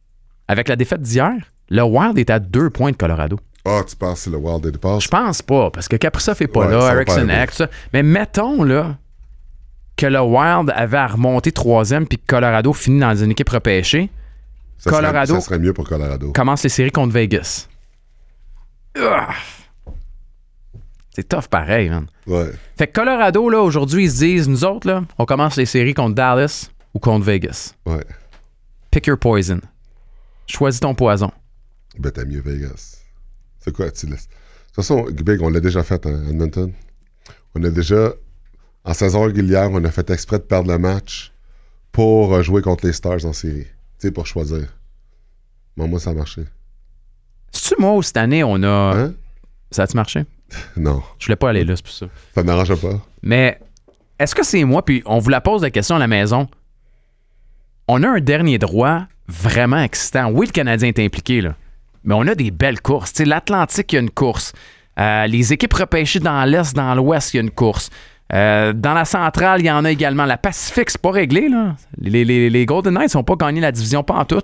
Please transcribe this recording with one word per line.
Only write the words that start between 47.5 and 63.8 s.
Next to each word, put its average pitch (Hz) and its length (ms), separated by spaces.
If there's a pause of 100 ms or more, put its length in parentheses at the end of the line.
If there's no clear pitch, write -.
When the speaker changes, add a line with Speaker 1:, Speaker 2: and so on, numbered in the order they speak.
Speaker 1:
C'est-tu - 300
moi 196 120
ou 202 100
cette - 140
année, 127 260
on 101 200
a 101 340
Speaker 2:
Hein ? 143 160 (580)
Speaker 1:
Ça 98 120
a-tu 95 120
marché ? 107 300 (240)
Speaker 2:
<laughs> - 280
Non. 73 240 (160)
Speaker 1:
Je - 80
voulais 110 100
pas 131 140
aller 98 160
là, 87 100
c'est - 80
pour - 100
ça. - 120 (300)
Speaker 2:
Ça 92 80
ne 87 40
m'arrange 92 280
pas. 95 260 (220)
Speaker 1:
Mais 123 360 (600)
est-ce 147 160
que 330 100
c'est 180 180
moi ? 139 220
Puis 127 200
on 110 140
vous 110 100
la 127 120
pose 208 220
la 135 80
question 120 240
à 160 40
la 127 80
maison. 113 400 (1400)
On 127 160
a 226 60
un 240 100
dernier 147 400
droit 117 420 (260)
vraiment 117 540
excitant. 127 500
Oui, 147 140
le 202 60
Canadien 120 380
est 113 100
impliqué, 113 420
là. 82 140 (480)
Mais 101 100
on 107 140
a 214 80
des 123 160
belles 117 300
courses. 139 320
Tu - 100
sais, - 20
l'Atlantique, 170 640